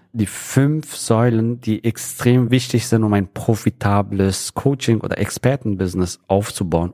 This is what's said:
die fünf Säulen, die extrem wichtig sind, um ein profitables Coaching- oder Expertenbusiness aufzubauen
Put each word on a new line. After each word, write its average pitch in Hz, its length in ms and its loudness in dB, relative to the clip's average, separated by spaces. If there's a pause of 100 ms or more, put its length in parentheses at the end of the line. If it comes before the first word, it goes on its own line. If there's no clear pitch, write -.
(120)
die 110 140 0
fünf - 720 -2
Säulen, 117 640 2
die 110 240 -4
extrem 123 640 0
wichtig 123 360 0
sind, 113 160 2
um 104 100 2
ein 101 200 0
profitables 101 1200 0
Coaching- 131 460 0
oder - 180 -6
Expertenbusiness 95 1080 -2
aufzubauen 87 680 0